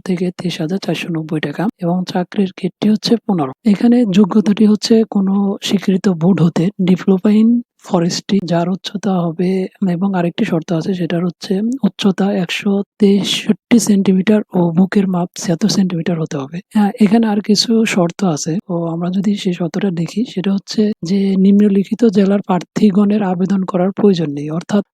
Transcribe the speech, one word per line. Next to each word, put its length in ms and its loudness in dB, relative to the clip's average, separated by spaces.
থেকে 260 -2
তেইশ 300 -8
হাজার 180 -4
চারশো 300 -6
নব্বই 320 -6
টাকা 280 -4
এবং 340 -2
চাকরির 380 -2
গেটটি 260 -2
হচ্ছে 280 2
পনেরো। 360 -2
এখানে 460 4
যোগ্যতাটি 560 4
হচ্ছে 380 2
কোনো 580 0
স্বীকৃত 460 0
বোর্ড 320 2
হতে 140 2
diploma 480 2
in 300 4
forestry, 520 0
যার 240 0
উচ্চতা 520 -4
হবে, 460 -2
এবং 240 -2
আরেকটি 300 -2
শর্ত 280 -2
আছে, 220 -2
সেটার 300 -2
হচ্ছে 360 -4
উচ্চতা 500 0
একশো 500 -2
তেষট্টি 800 2
সেন্টিমিটার 640 2
ও 180 0
বুকের 380 2
মাপ 300 -2
ছিয়াত্তর 300 -2
সেন্টিমিটার 520 -2
হতে 160 -6
হবে। 240 -10
হ্যাঁ, 260 2
এখানে 260 4
আর 140 -2
কিছু 440 2
শর্ত 400 -2
আছে। 340 -2
তো 180 -4
আমরা 240 -6
যদি 240 -2
সেই 180 -4
শর্তটা 380 -4
দেখি, 340 -4
সেটা 280 -4
হচ্ছে 400 -2
যে 340 0
নিম্নলিখিত 680 4
জেলার 380 2
প্রার্থীগণের 800 0
আবেদন 420 -2
করার 280 -2
প্রয়োজন 380 2
নেই। 200 -6
অর্থাৎ, 440 -2